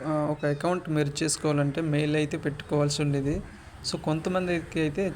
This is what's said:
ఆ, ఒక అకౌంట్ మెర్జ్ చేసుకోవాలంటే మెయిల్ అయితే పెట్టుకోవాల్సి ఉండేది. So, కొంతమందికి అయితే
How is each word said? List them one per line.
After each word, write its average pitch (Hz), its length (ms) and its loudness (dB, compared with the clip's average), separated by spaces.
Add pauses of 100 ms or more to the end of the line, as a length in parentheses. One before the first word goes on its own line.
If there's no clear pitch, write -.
ఆ, 151 260 0
ఒక 147 140 -4
అకౌంట్ 170 440 0
మెర్జ్ 151 340 0
చేసుకోవాలంటే 147 580 2
మెయిల్ 151 340 2
అయితే 151 220 2
పెట్టుకోవాల్సి 147 640 0
ఉండేది. 143 420 0 (400)
So, - 180 -4
కొంతమందికి 175 760 0
అయితే 156 360 0